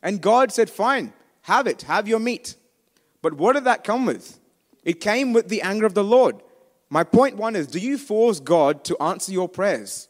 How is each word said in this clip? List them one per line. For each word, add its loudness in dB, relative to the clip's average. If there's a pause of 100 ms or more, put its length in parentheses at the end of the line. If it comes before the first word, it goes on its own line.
And -4
God 4
said, 0
"Fine, -2 (300)
have 2
it, -4
have -2
your 0
meat." -6 (680)
But -2
what 2
did 0
that 0
come -2
with? -6 (440)
It -4
came 0
with 2
the -4
anger -2
of -2
the 2
Lord. 2 (480)
My 0
point 2
one -4
is, -2
do -8
you -4
force 0
God 2
to -4
answer -4
your -2
prayers? -6